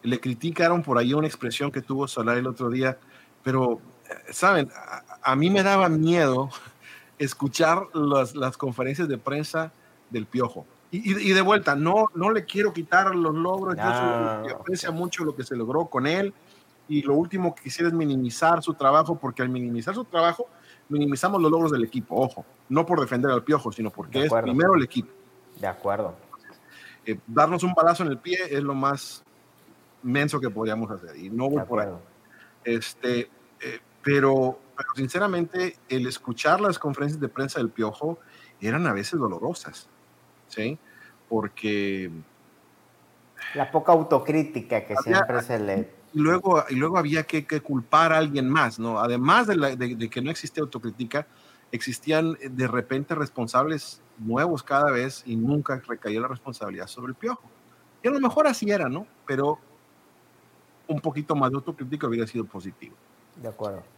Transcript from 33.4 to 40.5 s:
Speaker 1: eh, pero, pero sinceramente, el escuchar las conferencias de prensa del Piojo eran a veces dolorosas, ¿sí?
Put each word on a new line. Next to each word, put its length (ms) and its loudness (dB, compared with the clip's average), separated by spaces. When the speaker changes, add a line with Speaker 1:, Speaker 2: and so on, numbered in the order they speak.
Speaker 1:
eh, 180 -12
pero, 560 4
pero 200 -10
sinceramente, 840 -2
el 200 -2
escuchar 520 0
las 180 2
conferencias 440 -4
de 80 -4
prensa 300 -4
del 100 0
Piojo 500 -4
eran 260 -2
a 80 2
veces 260 -4
dolorosas, 680 -6
¿sí? 300 -6